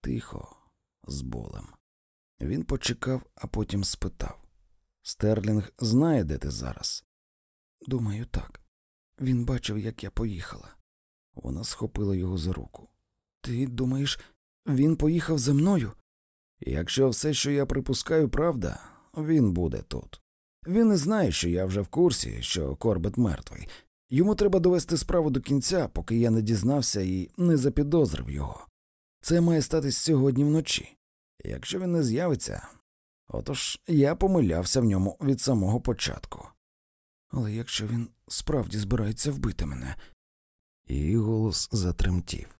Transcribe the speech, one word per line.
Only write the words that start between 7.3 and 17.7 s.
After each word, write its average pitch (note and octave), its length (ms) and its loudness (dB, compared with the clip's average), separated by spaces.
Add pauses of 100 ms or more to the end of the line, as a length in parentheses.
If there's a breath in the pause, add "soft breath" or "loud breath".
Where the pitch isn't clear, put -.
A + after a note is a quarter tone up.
«Думаю, A#2 400 -4
так. - 340 -8 (600)
Він B2+ 240 0
бачив, A#2 340 -4
як G#2+ 260 -8
я G2 60 -8
поїхала». - 640 -6 (600)
Вона E3 300 -8
схопила G#2 520 -2
його F2+ 220 -2
за E2+ 140 -2
руку. - 360 -12 (520)
«Ти B2 260 -4
думаєш, C3 540 -2 (460 loud breath)
він D3 300 4
поїхав D#3+ 420 2
за C#3 160 4
мною?» D3 380 4 (680)
«Якщо F2+ 480 0
все, C#3+ 260 4
що - 160 0
я C#3+ 160 2
припускаю, C3+ 640 2